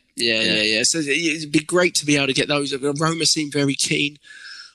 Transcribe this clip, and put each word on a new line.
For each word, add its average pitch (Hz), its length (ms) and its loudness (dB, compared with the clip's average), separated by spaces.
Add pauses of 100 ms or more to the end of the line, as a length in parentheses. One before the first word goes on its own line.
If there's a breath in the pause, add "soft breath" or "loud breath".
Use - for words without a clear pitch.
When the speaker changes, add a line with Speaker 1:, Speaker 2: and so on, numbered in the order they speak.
(180)
Speaker 1:
yeah, 113 240 0
Speaker 2:
Yeah. 110 140 2
Speaker 1:
yeah, 107 80 0
yeah. 107 200 2
So 165 160 2
it, 147 80 -2
it'd 151 460 -2
be 160 100 6
great 180 320 2
to - 100 -2
be 147 120 4
able 139 100 2
to 135 60 0
get 135 160 0
those. 143 260 0
Roma 151 500 0
seem 151 240 0
very 139 260 0
keen 147 420 -2 (580 loud breath)